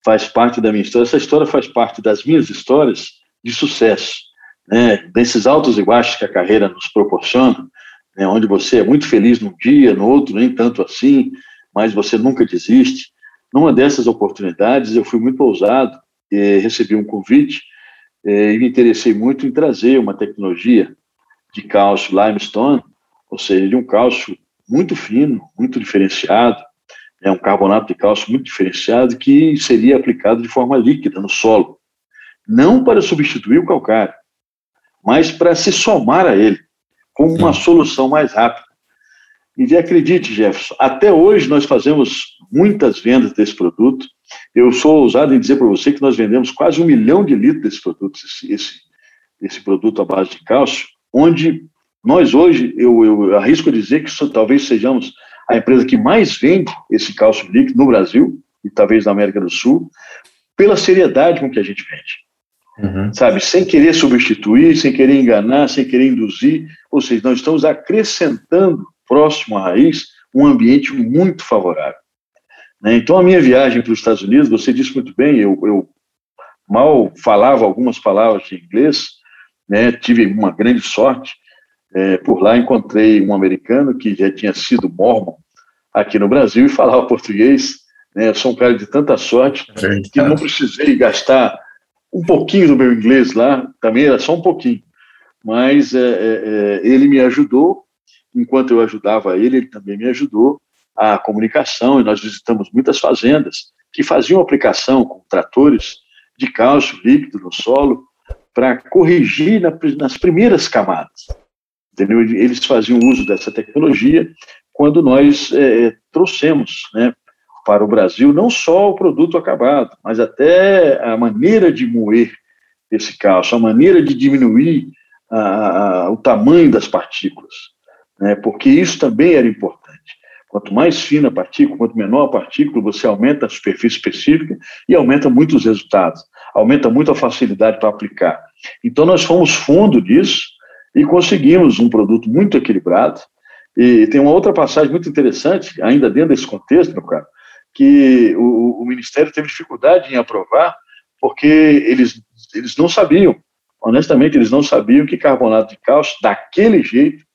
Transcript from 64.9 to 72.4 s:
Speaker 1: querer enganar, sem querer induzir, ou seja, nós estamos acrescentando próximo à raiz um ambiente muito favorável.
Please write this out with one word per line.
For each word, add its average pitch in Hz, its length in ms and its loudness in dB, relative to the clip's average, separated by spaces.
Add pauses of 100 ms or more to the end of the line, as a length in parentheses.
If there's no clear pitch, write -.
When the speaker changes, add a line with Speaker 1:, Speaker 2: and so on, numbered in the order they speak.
Speaker 1:
querer 135 260 4
enganar, 120 480 2
sem 131 180 -4
querer 127 220 2
induzir, 127 580 -2 (240)
ou 143 120 -2
seja, 113 240 -4
nós 127 140 0
estamos 156 260 -2
acrescentando 175 1200 -2 (220)
próximo 147 500 0
à 95 60 -6
raiz 120 420 0 (280)
um 139 120 2
ambiente 131 480 2
muito 139 500 -2
favorável. 87 540 -4 (800)